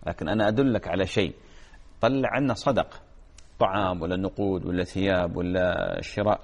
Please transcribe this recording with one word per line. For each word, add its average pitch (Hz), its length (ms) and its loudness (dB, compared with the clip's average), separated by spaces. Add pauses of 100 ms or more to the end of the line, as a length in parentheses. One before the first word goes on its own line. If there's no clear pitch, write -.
لكن 82 220 -6
أنا 104 200 2
أدلك 110 400 2
على 92 180 0
شيء، 92 280 0 (640)
طلع 127 320 2
عنا 131 220 2
صدق، - 480 0 (560)
طعام 95 440 0
ولا 90 140 -2
نقود 95 500 -2
ولا 87 180 0
ثياب 90 520 0
ولا 87 640 0
شراء 104 420 0